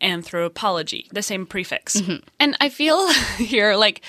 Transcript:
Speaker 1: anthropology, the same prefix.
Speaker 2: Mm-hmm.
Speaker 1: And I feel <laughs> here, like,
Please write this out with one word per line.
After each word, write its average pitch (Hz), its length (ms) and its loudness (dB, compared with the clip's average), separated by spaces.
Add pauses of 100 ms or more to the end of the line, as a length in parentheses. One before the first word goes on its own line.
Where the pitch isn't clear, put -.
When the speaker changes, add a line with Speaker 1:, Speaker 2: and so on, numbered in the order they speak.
Speaker 1:
anthropology, 170 1120 -2
the 202 80 -4
same 190 240 -4
prefix. - 560 -6
Speaker 2:
Mm-hmm. 175 240 -6 (160)
Speaker 1:
And 285 180 2
I 285 80 2
feel 311 460 2
<laughs> - 240 0
here, 214 400 2
like, 214 320 2